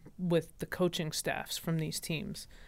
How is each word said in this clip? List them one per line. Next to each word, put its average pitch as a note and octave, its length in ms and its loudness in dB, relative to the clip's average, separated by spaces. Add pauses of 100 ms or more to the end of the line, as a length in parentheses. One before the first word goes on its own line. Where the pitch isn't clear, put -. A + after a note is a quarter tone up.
(180)
with E3+ 400 2
the D#3 80 -2
coaching E3+ 460 2
staffs - 440 -2
from E3 220 0
these D#3+ 220 0
teams. - 480 -4 (200)